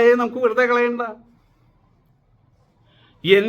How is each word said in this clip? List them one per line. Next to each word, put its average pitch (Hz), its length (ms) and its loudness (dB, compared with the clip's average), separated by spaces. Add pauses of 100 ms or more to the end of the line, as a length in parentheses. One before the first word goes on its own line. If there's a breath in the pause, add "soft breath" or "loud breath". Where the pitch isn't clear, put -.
എ - 20 6 (120)
നമുക്ക് 240 240 -6
വെറുതെ 240 260 0
കളയണ്ട. 240 320 -2 (2250 soft breath)
എൻ 196 260 4